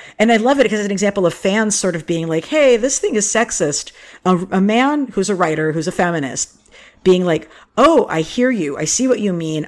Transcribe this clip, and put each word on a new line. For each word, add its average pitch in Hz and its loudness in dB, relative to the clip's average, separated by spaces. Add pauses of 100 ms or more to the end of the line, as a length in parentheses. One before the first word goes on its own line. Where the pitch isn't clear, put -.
(180)
And 220 2
I 226 4
love 247 2
it 247 4
'cause 208 -2
it's 208 -4
an 202 -4
example 196 0
of 165 2
fans 214 0
sort 185 -2
of 156 -8
being 165 -4
like, 160 -2
"Hey, 277 4
this 233 -2
thing 392 -4
is 208 0
sexist." 202 -2 (320)
A, 185 2 (140)
a 190 0
man 254 2
who's 196 -2
a 208 -2
writer, 156 0
who's 156 -4
a 180 -4
feminist, 165 -4 (520)
being 180 4
like, 160 -2 (300)
"Oh, 285 6
I 165 -2
hear 247 0
you. 160 -2
I - -6
see 247 0
what 240 2
you 202 0
mean. 160 -4